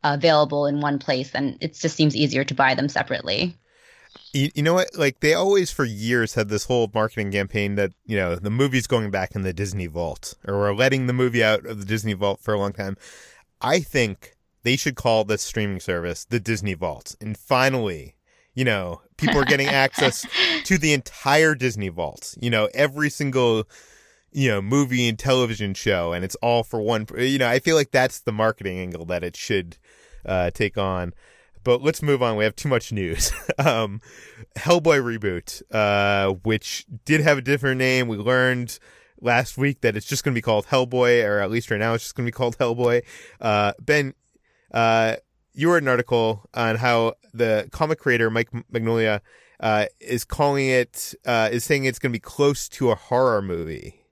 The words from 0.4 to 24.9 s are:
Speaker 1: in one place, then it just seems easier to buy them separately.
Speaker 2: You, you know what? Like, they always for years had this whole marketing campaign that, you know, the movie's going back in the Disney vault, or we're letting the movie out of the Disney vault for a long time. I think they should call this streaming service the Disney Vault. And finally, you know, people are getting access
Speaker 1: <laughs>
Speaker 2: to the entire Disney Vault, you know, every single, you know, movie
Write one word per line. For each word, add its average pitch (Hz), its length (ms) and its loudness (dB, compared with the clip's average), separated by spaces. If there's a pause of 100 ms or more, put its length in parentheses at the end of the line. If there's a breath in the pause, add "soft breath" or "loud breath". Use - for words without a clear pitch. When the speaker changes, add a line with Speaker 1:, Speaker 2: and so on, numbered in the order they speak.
Speaker 1:
in 143 160 0
one 143 180 0
place, 131 320 -2
then 139 300 -4
it 160 140 -6
just - 200 -4
seems 151 180 4
easier 131 300 0
to 139 100 -4
buy 131 220 4
them 139 140 -2
separately. - 680 -4 (760 soft breath)
Speaker 2:
You, 143 200 0
you 147 100 -2
know 165 100 4
what? 185 240 2
Like, 143 240 0
they 151 120 4
always 190 380 2
for 139 140 0
years 113 480 -2
had 107 160 0
this 104 160 -2
whole 117 280 0
marketing 107 380 -2
campaign 101 440 -2
that, 98 180 0 (120)
you 110 120 -4
know, 87 180 0
the 95 140 -6
movie's 127 360 0
going 110 260 0
back 95 220 -4
in 98 100 -4
the 92 100 -2
Disney 92 340 -6
vault, 80 460 -8 (120)
or 98 140 -4
we're 101 140 0
letting 131 340 2
the 123 60 0
movie 123 280 2
out 107 240 2
of 113 140 -10
the 98 60 -8
Disney 107 260 -2
vault 98 300 -2
for 110 120 -2
a 104 60 0
long 101 140 -2
time. 98 240 -6 (640 loud breath)
I 156 180 0
think 120 560 -4 (280)
they 127 120 2
should 135 200 -2
call 110 280 2
this 104 180 0
streaming 101 380 -4
service 87 460 -6
the 113 160 -2
Disney 98 320 -4
Vault. 82 480 -8
And 107 160 -10
finally, 120 800 0 (380)
you 127 120 -2
know, 95 360 -2 (160)
people 147 220 2
are 139 60 4
getting 139 220 2
access 135 580 2 (200)
Speaker 1:
<laughs> 320 200 -2
Speaker 2:
to 190 120 2
the 151 160 4
entire 151 640 2
Disney 110 320 -2
Vault, 82 520 -8
you 120 100 -2
know, 110 240 2
every 143 360 0
single, 123 580 0 (640 soft breath)
you 135 180 2
know, 101 120 2
movie 123 460 2